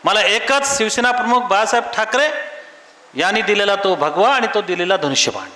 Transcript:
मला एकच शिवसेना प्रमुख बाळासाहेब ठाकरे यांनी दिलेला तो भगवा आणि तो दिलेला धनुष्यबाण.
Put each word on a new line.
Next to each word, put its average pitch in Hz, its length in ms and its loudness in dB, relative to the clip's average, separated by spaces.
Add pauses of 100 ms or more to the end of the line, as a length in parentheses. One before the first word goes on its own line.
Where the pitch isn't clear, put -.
मला 202 180 2
एकच 247 560 0
शिवसेना 233 340 0
प्रमुख 240 300 0
बाळासाहेब 220 520 0
ठाकरे 247 360 0 (840)
यांनी 196 260 0
दिलेला 202 340 0
तो 196 200 0
भगवा 175 400 2
आणि 233 180 0
तो 208 80 0
दिलेला 180 360 -2
धनुष्यबाण. 127 580 -2